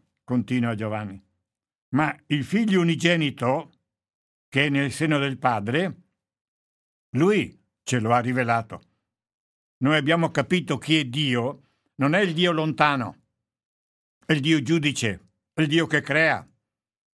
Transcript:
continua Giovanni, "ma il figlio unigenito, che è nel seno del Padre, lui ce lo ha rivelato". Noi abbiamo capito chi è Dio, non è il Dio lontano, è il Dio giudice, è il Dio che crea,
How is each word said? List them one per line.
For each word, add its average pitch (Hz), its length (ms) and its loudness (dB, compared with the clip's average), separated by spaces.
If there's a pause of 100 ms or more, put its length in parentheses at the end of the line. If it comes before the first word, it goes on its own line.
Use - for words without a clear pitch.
(240)
continua 120 500 0
Giovanni, 107 480 -8 (680)
"ma 143 220 0 (140)
il 147 160 -2
figlio 196 380 0
unigenito, 160 880 0 (800)
che 139 180 0
è - 20 -2
nel 139 220 0
seno 156 280 0
del 139 200 -4
Padre, 123 580 -2 (1120)
lui 165 460 2 (280)
ce 123 160 -2
lo 113 120 0
ha 123 60 6
rivelato". 117 640 -2 (1040)
Noi 151 120 4
abbiamo 160 360 2
capito - 440 0
chi 156 220 0
è 151 60 0
Dio, 127 580 -2 (340)
non 143 180 2
è 190 60 2
il 185 140 0
Dio 175 160 2
lontano, 147 760 0 (1000)
è - 60 0
il 151 80 2
Dio 156 200 2
giudice, 139 680 -2 (240)
è - 80 -4
il 156 80 2
Dio 165 180 2
che 156 140 0
crea, 139 440 0 (680)